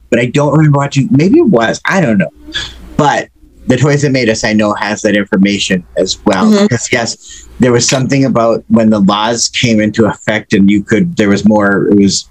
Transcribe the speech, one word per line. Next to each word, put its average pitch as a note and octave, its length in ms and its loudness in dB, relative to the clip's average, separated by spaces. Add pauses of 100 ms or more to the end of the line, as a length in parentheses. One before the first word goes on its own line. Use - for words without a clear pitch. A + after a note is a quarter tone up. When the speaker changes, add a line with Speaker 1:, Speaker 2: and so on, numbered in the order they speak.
Speaker 1:
but A#2 100 0
I B2 60 -2
don't C#3+ 300 0
remember D3+ 220 4
watching, C#3 340 -2
maybe F3+ 280 4
it D#4+ 80 2
was, A#2 380 0
I F#3 160 0
don't A2+ 160 0
know. F2 120 0 (680)
But C3+ 320 -2 (380)
The B2+ 100 2
Toys C#3+ 240 0
That C#3+ 100 0
Made B2+ 180 0
Us, A2 140 -2
I A2 100 0
know, G#2+ 200 0
has G#2 300 -6
that G2+ 120 0
information G2 680 -2 (140)
as - 280 -2
well. G3 200 0
Speaker 2:
Mm-hmm. G#3 220 2
Speaker 1:
'Cause, - 240 -4
yes, - 540 -6 (140)
there B2 140 2
was A#2+ 140 0
something C3+ 360 0
about A2+ 460 0
when A2 200 2
the G#2+ 100 2
laws G#2+ 500 0
came A2+ 320 0
into G#2+ 240 0
effect G#2+ 480 -6
and G2 180 4
you G#2 100 2
could, F#2 360 -2
there G#2 120 2
was G2 160 0
more, G2+ 440 2
it G2+ 80 2
was, G2 340 0